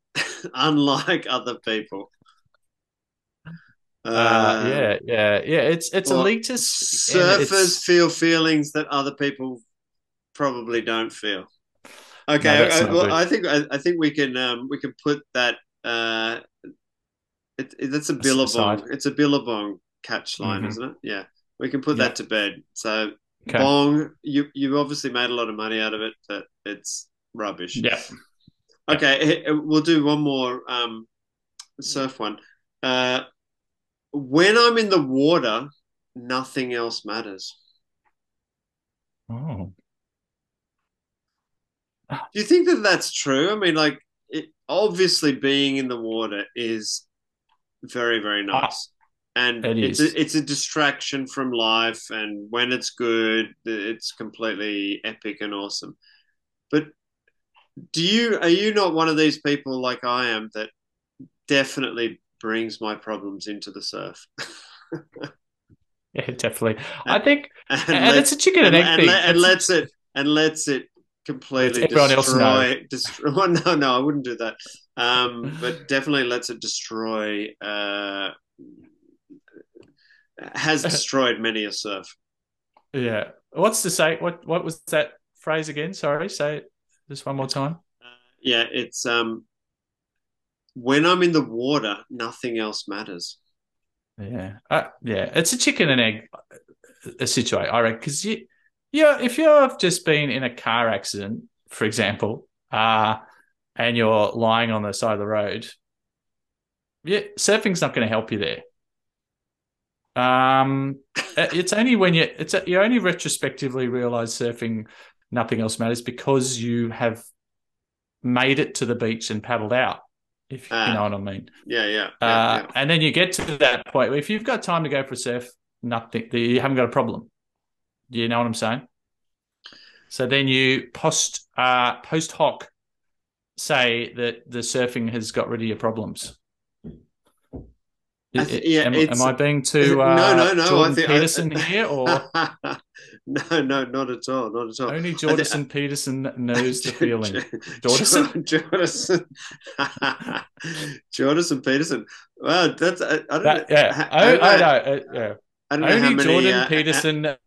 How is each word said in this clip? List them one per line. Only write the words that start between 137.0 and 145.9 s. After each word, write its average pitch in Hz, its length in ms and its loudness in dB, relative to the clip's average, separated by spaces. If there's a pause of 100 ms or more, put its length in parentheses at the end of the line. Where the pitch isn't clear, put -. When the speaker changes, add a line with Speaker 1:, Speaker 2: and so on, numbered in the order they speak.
Speaker 1:
I 131 100 2
th-, - 160 -4
Speaker 2:
I, - 20 -
Speaker 1:
yeah, 156 240 2
Speaker 2:
am, 123 60 0
Speaker 1:
it's 139 280 2
Speaker 2:
am - 0 -
I 131 120 4
being 143 300 0
too, 151 160 0
Speaker 1:
is 139 120 6
it, 135 140 4
no, 165 280 6
Speaker 2:
uh, - 20 6
Speaker 1:
no, 190 180 4
no, 165 280 4
I 160 80 6
Speaker 2:
Jordan - 20 2
Speaker 1:
think 151 180 2
I 151 40 6
Speaker 2:
Peterson 156 380 2
here, 170 340 0
or? - 480 0
Speaker 1:
<laughs> 143 480 -4 (440)
No, 143 360 -2
no, 135 240 0
not 127 240 -4
at 117 200 -8
all, 127 220 -4
not 117 180 -6
at 110 100 -14
all. 127 140 -4
Speaker 2:
Only 165 200 -4 (140)
Speaker 1:
I 151 80 4
thi-, 151 80 2
Speaker 2:
Jordison 143 260 -4
Peterson 139 680 -4